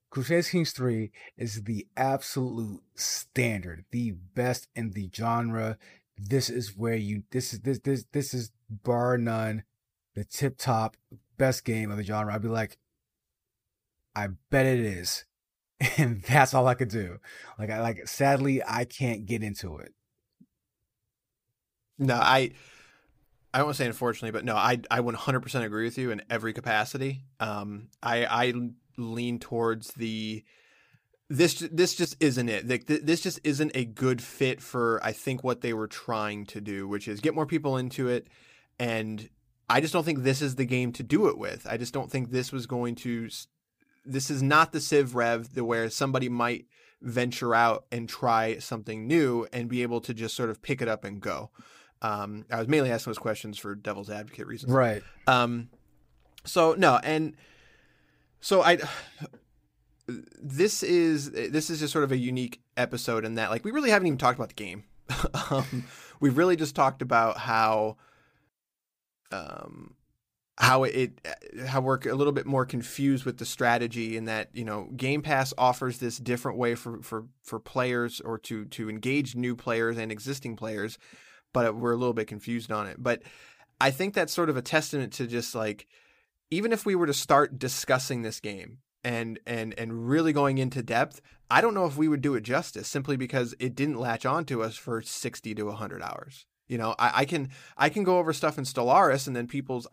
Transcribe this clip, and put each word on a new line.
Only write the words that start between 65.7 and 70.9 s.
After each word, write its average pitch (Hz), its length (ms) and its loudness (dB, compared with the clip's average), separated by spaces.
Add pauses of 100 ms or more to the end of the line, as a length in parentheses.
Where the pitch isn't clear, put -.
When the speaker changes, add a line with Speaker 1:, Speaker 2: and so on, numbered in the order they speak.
Speaker 2:
we've 135 180 4
really 180 180 6
just 151 200 -2
talked 131 260 4
about 117 360 4
how, 110 600 2 (1300)
um, 50 640 -12 (640)
how 131 280 6
it, 127 340 0 (480)